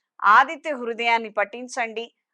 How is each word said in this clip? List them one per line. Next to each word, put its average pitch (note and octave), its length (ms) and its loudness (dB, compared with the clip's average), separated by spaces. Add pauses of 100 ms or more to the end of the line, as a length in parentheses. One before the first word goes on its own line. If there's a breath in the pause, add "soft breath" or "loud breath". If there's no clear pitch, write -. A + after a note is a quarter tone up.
(220)
ఆదిత్య C#4 520 4
హృదయాన్ని A#3 560 -2
పఠించండి. A3+ 760 -6 (300)